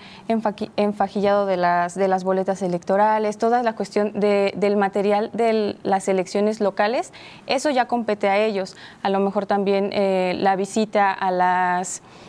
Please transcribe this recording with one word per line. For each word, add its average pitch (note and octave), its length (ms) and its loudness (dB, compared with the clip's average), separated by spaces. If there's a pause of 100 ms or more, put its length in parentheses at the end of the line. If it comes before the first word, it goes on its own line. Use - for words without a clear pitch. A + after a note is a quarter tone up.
(280)
enfaqui-, G#3+ 480 -2
enfajillado G3+ 680 0
de F#3+ 140 0
las, F3 360 0
de F#3+ 140 2
las F#3 160 0
boletas F#3+ 380 0
electorales, G#3 720 0
toda A#3 260 2
la A3+ 120 -2
cuestión G#3 440 -2
de, G3+ 380 2
del G3+ 200 2
material G3+ 580 0
de A3 480 0
las G3 260 0
elecciones G3+ 520 0
locales, G#3+ 520 0 (340)
eso C4+ 220 0
ya B3 180 2
compete G#3+ 440 -2
a G3 80 2
ellos. G3+ 380 -2 (260)
A G3+ 80 -2
lo G3 100 2
mejor G3 240 0
también, G3 480 0
eh, F#3 460 0
la G3 180 2
visita G3+ 560 0
a F#3+ 180 -2
las, F3+ 720 0 (260)